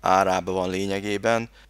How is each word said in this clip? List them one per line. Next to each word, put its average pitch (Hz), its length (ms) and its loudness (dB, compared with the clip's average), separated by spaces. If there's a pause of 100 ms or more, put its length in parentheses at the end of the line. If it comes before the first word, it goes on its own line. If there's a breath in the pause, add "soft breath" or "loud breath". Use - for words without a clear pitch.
árában 92 520 2
van 92 160 -2
lényegében, 101 800 -2 (200 soft breath)